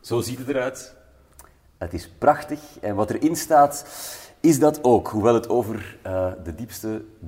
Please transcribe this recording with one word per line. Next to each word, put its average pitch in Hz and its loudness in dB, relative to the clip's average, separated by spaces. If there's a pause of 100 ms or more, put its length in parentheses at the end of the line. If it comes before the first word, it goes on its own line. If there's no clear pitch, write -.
Zo 117 -2
ziet 120 -6
het 127 -10
eruit. 131 -6 (800)
Het - -8
is - -10
prachtig - 0 (220)
en - -4
wat 131 0
erin 151 0
staat 143 4 (540)
is 156 6
dat 151 2
ook, - 4
hoewel 107 2
het 113 0
over, 107 -4
eh, 92 -2 (120)
de 85 -10
diepste 110 -8 (220)